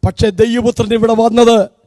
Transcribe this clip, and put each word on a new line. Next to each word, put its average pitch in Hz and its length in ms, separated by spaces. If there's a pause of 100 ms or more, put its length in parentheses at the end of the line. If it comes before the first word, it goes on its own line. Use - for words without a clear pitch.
പക്ഷേ 202 240
ദൈവപുത്രൻ 233 640
ഇവിടെ 226 200
വന്നത് 226 560 (180)